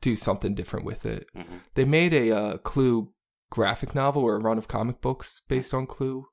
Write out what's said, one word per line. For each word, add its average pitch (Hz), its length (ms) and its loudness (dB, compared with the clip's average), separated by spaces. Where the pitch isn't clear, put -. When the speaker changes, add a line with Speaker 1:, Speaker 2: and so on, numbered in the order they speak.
Speaker 1:
do 120 140 2
something 98 400 -2
different - 300 -8
with - 200 -8
it. 110 300 -8
Speaker 2:
Mm-hmm. 90 220 -14
Speaker 1:
They 131 100 4
made 165 280 4
a, 120 220 4
uh, 104 240 -2
Clue 123 520 2
graphic 110 440 0
novel 139 300 2
or 110 120 4
a 104 40 0
run 110 180 0
of 110 100 -6
comic 113 340 -4
books - 480 -6
based 127 240 -2
on 131 120 -2
Clue 131 460 -6